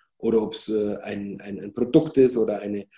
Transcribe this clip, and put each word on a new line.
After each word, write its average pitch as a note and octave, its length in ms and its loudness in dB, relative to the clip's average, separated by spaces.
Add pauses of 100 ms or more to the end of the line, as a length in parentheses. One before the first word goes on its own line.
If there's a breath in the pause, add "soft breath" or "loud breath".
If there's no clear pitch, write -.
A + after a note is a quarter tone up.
(180 soft breath)
oder A2 240 2
ob G2+ 120 -6
es, - 140 -10
äh, G#2 340 -2
ein, G2+ 380 -10
ein, G2+ 200 -10
ein G#2 120 -12
Produkt C#3+ 460 2
ist B2 180 6
oder G#2 220 0
eine, G2+ 280 -8 (120)